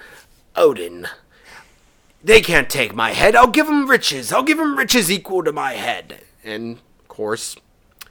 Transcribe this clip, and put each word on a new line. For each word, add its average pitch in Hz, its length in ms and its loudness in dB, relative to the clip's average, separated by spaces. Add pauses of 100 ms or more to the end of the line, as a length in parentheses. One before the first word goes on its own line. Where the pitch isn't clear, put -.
(560)
"Odin, 87 520 0 (1160)
they 214 180 6
can't 156 280 0
take 113 260 -4
my 113 160 -2
head. 214 240 2
I'll 247 120 8
give 294 200 2
'em 294 220 0
riches. - 420 -2
I'll 240 120 0
give 302 160 0
'em 294 180 -2
riches 226 340 0
equal 190 320 -4
to 147 80 -2
my 139 220 -6
head." 107 480 -8 (220)
And, 113 340 -10 (220)
of - 100 -20
course, 107 460 -8 (560)